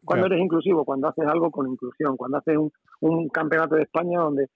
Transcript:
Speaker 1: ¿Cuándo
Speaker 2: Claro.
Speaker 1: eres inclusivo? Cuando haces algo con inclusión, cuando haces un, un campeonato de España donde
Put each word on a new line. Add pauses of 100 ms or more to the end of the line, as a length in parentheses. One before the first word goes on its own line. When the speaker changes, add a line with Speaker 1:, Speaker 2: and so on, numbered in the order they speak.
Speaker 1:
¿Cuándo
Speaker 2:
Claro.
Speaker 1:
eres
inclusivo?
Cuando
haces
algo
con
inclusión,
cuando
haces
un, (300)
un
campeonato
de
España
donde